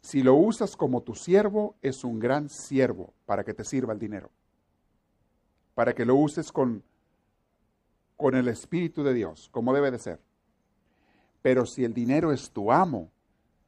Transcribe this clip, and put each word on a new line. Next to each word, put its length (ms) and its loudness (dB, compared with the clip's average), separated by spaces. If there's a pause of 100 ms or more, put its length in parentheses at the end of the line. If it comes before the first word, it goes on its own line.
Si 220 -2
lo 100 8
usas 420 4
como 280 -2
tu 120 -12
siervo, 680 0
es 220 -6
un 160 -6
gran 300 -2
siervo 640 -2 (120)
para 200 -2
que 80 -8
te 100 -10
sirva 300 -4
el 60 -6
dinero. 300 -10 (1500)
Para 180 2
que 120 -2
lo 100 6
uses 360 0
con, 320 -2 (1300)
con 180 2
el 120 2
Espíritu 560 -4
de 100 2
Dios, 380 -6
como 220 -2
debe 180 2
de 80 -8
ser. 200 -12 (1200)
Pero 240 4
si 180 -6
el 100 -2
dinero 380 0
es 200 -6
tu 200 -2
amo, 380 2 (580)